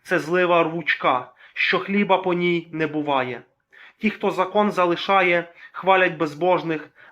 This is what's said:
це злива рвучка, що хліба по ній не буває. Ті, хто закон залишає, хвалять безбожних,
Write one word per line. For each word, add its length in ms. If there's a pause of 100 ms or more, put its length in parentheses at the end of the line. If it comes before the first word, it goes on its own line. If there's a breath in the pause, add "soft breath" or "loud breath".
це 160
злива 440
рвучка, 680 (220 loud breath)
що 260
хліба 380
по 160
ній 380
не 160
буває. 540 (560 loud breath)
Ті, 120
хто 220
закон 400
залишає, 760 (220 loud breath)
хвалять 460
безбожних, 720 (220 loud breath)